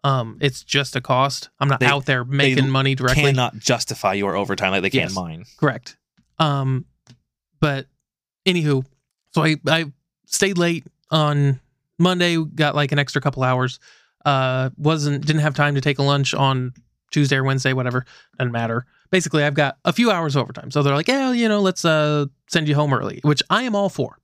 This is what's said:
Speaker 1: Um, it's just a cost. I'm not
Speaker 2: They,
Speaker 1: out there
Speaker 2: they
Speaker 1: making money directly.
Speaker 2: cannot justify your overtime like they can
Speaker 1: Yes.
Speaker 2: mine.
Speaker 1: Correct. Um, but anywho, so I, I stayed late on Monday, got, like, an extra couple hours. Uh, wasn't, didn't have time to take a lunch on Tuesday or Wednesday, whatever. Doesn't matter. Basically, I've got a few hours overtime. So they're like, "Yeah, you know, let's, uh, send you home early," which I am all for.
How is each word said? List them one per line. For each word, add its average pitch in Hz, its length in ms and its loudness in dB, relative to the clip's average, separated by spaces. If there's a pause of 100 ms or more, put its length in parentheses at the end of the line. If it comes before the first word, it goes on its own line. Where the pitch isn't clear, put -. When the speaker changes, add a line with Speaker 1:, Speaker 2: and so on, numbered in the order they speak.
Speaker 1:
Um, 123 380 -2
it's 139 220 -4
just 139 340 -2
a 123 40 -2
cost. 131 480 -2 (120)
I'm 143 80 2
not 131 100 0
Speaker 2:
They, 127 60 2
Speaker 1:
out 139 200 2
there 127 200 0
Speaker 2:
they 135 100 -6
Speaker 1:
making 135 340 2
money 135 240 0
directly. 127 300 0
Speaker 2:
cannot 131 340 0
justify 110 560 -2
your 98 220 -2
overtime 95 360 -2
like 98 100 0
they 95 80 0
can 131 140 0
Speaker 1:
Yes. 90 120 -6
Speaker 2:
mine. 85 300 -8 (120)
Speaker 1:
Correct. - 380 -4 (440)
Um, 139 440 0 (800)
but 139 240 -2 (600)
anywho, 151 380 2 (500)
so 156 120 0
I, 156 100 2 (100)
I 160 200 0 (400)
stayed 196 320 -2
late 170 260 0 (260)
on 147 520 0 (380)
Monday, 175 360 2
got, 156 400 0
like, 143 160 0
an 147 80 0
extra 139 220 -2
couple 131 220 -2
hours. 127 360 0 (460)
Uh, 131 500 0
wasn't, 147 500 0
didn't 151 160 2
have 147 140 0
time 147 200 2
to 139 60 0
take 143 180 0
a 139 40 2
lunch 139 300 2
on 131 400 0 (380)
Tuesday 143 260 2
or 131 80 0
Wednesday, 131 260 0
whatever. 127 340 -2 (320)
Doesn't 123 140 -2
matter. 117 340 -2 (240)
Basically, 160 360 0
I've 147 80 0
got 143 320 0
a 170 80 0
few 233 180 2
hours 165 240 -2
overtime. - 360 -4
So 147 120 0
they're 139 120 2
like, 151 120 0
"Yeah, 262 240 0
you 240 160 2
know, 208 140 2
let's, 185 240 0
uh, 151 400 2 (240)
send 156 180 0
you 147 80 2
home 147 180 2
early," 107 280 -4
which 147 280 2
I 214 140 2
am 233 120 -2
all 202 140 0
for. - 340 -6